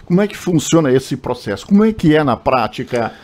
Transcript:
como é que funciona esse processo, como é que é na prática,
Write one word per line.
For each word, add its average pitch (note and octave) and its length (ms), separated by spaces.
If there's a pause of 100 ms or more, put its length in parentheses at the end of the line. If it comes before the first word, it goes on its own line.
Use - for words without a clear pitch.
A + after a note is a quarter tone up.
como F3+ 160
é G#3 60
que G3+ 100
funciona D#3+ 540
esse C3 260
processo, - 480
como G3+ 200
é A3 80
que D#3 220
é D#3 80
na B2+ 120
prática, A#2+ 800 (100)